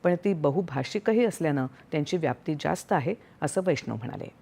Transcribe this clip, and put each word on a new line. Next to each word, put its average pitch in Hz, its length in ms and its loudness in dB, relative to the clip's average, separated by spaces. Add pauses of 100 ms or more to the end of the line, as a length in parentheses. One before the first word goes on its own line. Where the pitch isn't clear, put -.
पण 180 120 4
ती 196 180 0
बहुभाषिकही 175 920 0
असल्यानं 147 400 0 (260)
त्यांची 151 260 0
व्याप्ती 156 380 -2
जास्त 156 380 -2
आहे, 165 220 0 (260)
असं 151 240 0
वैष्णव 135 300 0
म्हणाले. 110 320 -10 (140)